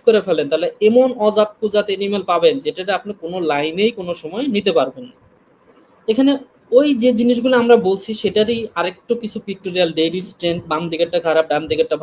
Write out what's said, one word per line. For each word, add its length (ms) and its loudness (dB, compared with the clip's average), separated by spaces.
করে 200 6
ফেলেন, 240 0
তাহলে 180 0
এমন 200 4
অজাত 240 2
কুজাত 300 0
অ্যানিমেল 320 -4
পাবেন, 220 4
যেটা 340 -4
আপনি 140 -10
কোনো 140 -8
লাইনেই 480 0
কোনো 140 -8
সময় 220 -8
নিতে 240 0
পারবেন 320 -2
না। 60 -20
এখানে 240 4
ওই 100 4
যে 80 6
জিনিসগুলো 420 2
আমরা 140 8
বলছি, 220 -4
সেটারই 360 0
আরেকটু 320 -6
কিছু 240 -10
পিক্টোরিয়াল, 520 -2
ডেইরি 320 -2
স্ট্রেংথ, 300 -4
বাম 120 -2
দিকেরটা 340 -2
খারাপ, 260 2
ডান 180 0
দিকেরটা 320 0